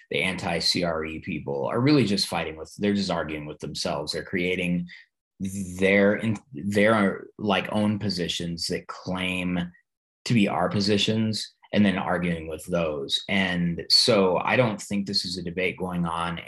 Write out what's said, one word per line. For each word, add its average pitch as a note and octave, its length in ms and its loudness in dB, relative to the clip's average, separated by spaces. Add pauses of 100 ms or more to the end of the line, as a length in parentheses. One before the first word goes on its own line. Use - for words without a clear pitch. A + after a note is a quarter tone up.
(100)
the D2 120 0
anti-C F2 600 0
R D#2+ 220 -2
E D#2+ 160 -8
people C#2 460 -6
are G2+ 140 -2
really C#3 240 6
just G2 240 0
fighting D#2+ 280 -4
with, D#2 200 -14
they're G2+ 160 0
just F#2+ 180 0
arguing D#2 360 -2
with D2+ 140 -10
themselves. D2+ 520 -4
They're D2+ 120 -4
creating F2 640 0 (500)
their, F#2+ 760 2
in-, A2 220 -2 (140)
their, G2+ 720 2 (120)
like, F#2+ 320 0
own G#2+ 280 0
positions F2 680 -4
that - 220 -4
claim F2+ 840 -4 (540)
to B2 100 2
be G2+ 140 6
our E2 200 0
positions G#2+ 840 0 (200)
and G#2 120 6
then F#2+ 140 2
arguing F2 500 -2
with D#2 180 -10
those. D#2+ 640 -2
And F2 600 0
so F#2+ 480 6
I - 180 0
don't A2+ 240 4
think G2+ 260 -2
this G2 180 -2
is F2+ 120 -6
a F2 60 -8
debate F2 340 -2
going F2+ 300 -2
on E2+ 420 -4